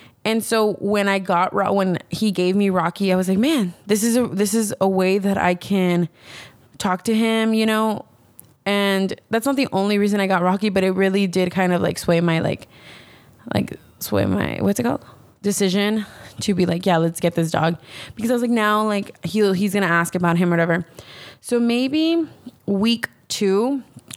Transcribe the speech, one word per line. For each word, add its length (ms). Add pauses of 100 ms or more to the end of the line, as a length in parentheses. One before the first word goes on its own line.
(240)
And 180
so 320
when 320
I 120
got 340
Ro-, 220
when 240 (100)
he 240
gave 240
me 140
Rocky, 420
I 40
was 120
like, 100
"Man, 360 (120)
this 160
is 140
a, 100
this 280
is 260
a 80
way 300
that 180
I 180
can 540 (680)
talk 260
to 100
him," 380
you 140
know? 400 (580)
And 540 (100)
that's 160
not 120
the 160
only 260
reason 220
I 80
got 140
Rocky, 280
but 120
it 100
really 340
did 240
kind 240
of, 80
like, 160
sway 240
my, 180
like, 280 (840)
like, 260 (200)
sway 260
my, 360
what's 200
it 40
called? 200 (380)
Decision 640 (360)
to 140
be 120
like, 180
"Yeah, 140
let's 200
get 160
this 160
dog." 280 (360)
Because 160
I 40
was 80
like, 80
"Now, 360
like, 380
he'll, 300
he's 180
gonna 140
ask 280
about 220
him," 120
or 40
whatever. 340 (540)
So 180
maybe 680 (400)
week 420 (200)
two 540 (340)